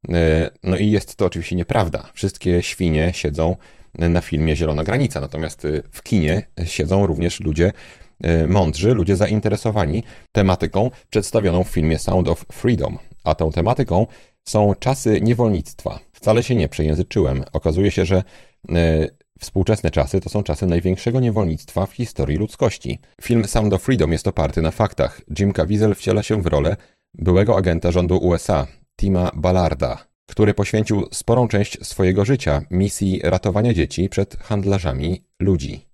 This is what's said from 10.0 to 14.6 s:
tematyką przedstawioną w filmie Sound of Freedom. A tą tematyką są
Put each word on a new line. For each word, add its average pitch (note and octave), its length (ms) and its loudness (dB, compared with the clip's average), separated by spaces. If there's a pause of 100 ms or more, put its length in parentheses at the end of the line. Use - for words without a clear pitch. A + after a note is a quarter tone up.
tematyką F#2+ 600 2 (180)
przedstawioną F#2+ 540 2
w - 60 -4
filmie D#2+ 300 0
Sound F#2 280 0
of - 240 -2
Freedom. G2 460 -2 (260)
A D#2 120 2
tą D#2+ 160 0
tematyką F#2+ 560 0 (400)
są G#2 320 2